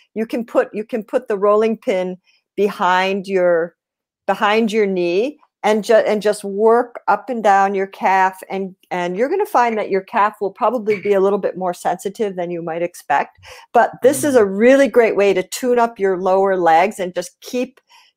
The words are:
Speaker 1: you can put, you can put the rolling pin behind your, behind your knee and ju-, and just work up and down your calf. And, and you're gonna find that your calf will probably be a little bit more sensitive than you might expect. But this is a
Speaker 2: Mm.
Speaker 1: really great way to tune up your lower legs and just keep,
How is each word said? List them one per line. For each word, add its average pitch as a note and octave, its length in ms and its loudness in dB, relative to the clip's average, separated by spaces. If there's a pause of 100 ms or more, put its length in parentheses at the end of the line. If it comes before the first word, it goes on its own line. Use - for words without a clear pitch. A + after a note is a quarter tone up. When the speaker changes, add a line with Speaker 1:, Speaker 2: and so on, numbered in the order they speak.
(160)
Speaker 1:
you A3 100 -4
can A#3 180 -6
put, - 300 -2
you G#3 100 -6
can A3 200 -8
put B3+ 240 -6
the G#3 100 -4
rolling G#3+ 400 0
pin F#3 400 -4 (400)
behind F#3+ 680 0
your, F3 480 0 (500)
behind G#3 460 0
your G#3+ 140 0
knee F#3+ 540 -2 (260)
and G#3+ 200 0
ju-, A3+ 100 2
and G#3 260 2
just G3+ 220 -2
work A3 640 0
up G#3 220 -2
and A#3 120 -6
down G3 320 4
your G3 140 -2
calf. F#3+ 600 0
And, F#3+ 260 -8 (160)
and F3+ 240 -4
you're B3 140 -2
gonna G4 160 -2
find A#3+ 320 0
that G3+ 120 -4
your F#3+ 120 -2
calf G#3 400 -2
will F#3+ 100 -4
probably G#3+ 480 -2
be G3+ 140 0
a F#3+ 80 2
little G3 180 2
bit - 180 -4
more F#3 160 -4
sensitive G3 640 -6
than F3 160 -6
you E3+ 100 -6
might E3+ 200 -6
expect. - 580 -4 (320)
But - 220 2 (100)
this C4 220 2
is C#4 100 2
a A#3 60 6
Speaker 2:
Mm. G3 160 0
Speaker 1:
really C4 320 6
great A3+ 260 2
way G3 180 4
to F3+ 80 -2
tune B3 380 -2
up A#3 180 0
your F#3+ 220 0
lower F#3+ 380 2
legs F3 420 2
and F3+ 160 -8
just - 240 -10
keep, B3+ 400 -8 (380)